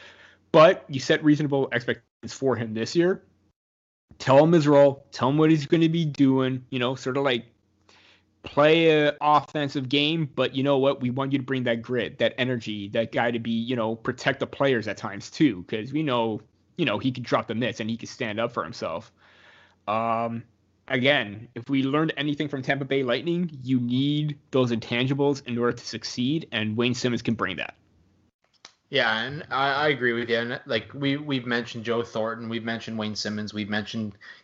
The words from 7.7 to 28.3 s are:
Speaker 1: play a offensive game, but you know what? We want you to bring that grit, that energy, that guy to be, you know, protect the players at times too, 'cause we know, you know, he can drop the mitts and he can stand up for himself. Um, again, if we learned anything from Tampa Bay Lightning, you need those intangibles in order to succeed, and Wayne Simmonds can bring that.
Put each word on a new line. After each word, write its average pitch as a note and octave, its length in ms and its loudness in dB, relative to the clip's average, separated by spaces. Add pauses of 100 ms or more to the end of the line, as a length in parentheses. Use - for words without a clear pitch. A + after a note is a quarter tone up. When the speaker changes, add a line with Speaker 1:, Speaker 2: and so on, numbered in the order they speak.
Speaker 1:
play D#3+ 460 4
a D3+ 320 4
offensive D3 640 0
game, D3 480 0
but B2+ 180 0
you C3 100 -2
know C#3 140 4
what? C3+ 220 2
We B2+ 100 -2
want C3+ 220 -4
you C#3 60 2
to C3+ 80 -4
bring C3 180 -4
that A#2 180 -2
grit, A2+ 360 -4
that A#2 200 0
energy, A2 520 -4
that A2+ 240 -2
guy A#2+ 180 0
to A#2 80 -2
be, A2+ 120 -6
you A#2 220 -2
know, A2+ 220 -2
protect B2+ 460 -4
the C3+ 60 -4
players C3 420 0
at G2 80 -6
times G2+ 340 -12
too, G#2+ 380 2
'cause A#2 240 -6
we D#3 100 -2
know, A#2 380 -2 (340)
you F3 80 -2
know, A2 160 0
he C3 100 -2
can B2+ 140 -6
drop A#2 240 0
the A2 80 -4
mitts A2+ 240 -2
and A2 100 -4
he A2+ 60 -4
can - 140 -12
stand A2+ 320 -6
up A#2+ 100 -2
for G2+ 100 -6
himself. E2 520 -8 (720)
Um, A2+ 560 -2 (460)
again, B2 680 0
if A#2+ 140 -10
we C3+ 140 0
learned D3+ 340 0
anything C#3+ 320 -4
from C#3 120 -8
Tampa C#3 220 -2
Bay C#3 180 0
Lightning, D#3+ 480 -2 (140)
you B2+ 160 2
need C#3+ 580 0 (140)
those B2 220 2
intangibles C3+ 760 -2
in A#2+ 100 -4
order A#2+ 200 0
to - 80 -18
succeed, B2+ 640 -6
and G#2+ 240 -2
Wayne A#2+ 200 2
Simmonds A#2+ 260 -2
can A#2+ 140 -2
bring F#2 200 -4
that. - 220 -10 (1120)